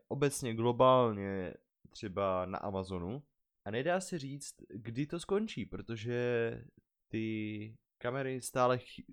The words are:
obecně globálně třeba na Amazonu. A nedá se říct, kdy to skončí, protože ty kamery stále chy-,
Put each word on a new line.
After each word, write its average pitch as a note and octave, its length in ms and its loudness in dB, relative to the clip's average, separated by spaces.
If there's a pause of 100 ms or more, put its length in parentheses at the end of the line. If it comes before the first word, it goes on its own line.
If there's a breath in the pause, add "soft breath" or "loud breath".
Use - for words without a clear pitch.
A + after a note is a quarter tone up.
obecně C3+ 460 0
globálně A2+ 1000 4 (360)
třeba F#2 560 0
na F#2 120 -4
Amazonu. F#2+ 640 -4 (420)
A G2+ 60 -8
nedá D3+ 300 0
se F#3 180 -6
říct, C3+ 360 -10 (140)
kdy A2+ 380 -6
to E3+ 140 -6
skončí, G3 460 -2
protože A#2 960 -2 (440)
ty A2 680 -4 (220)
kamery C3 420 -4
stále B2+ 380 4
chy-, - 340 -14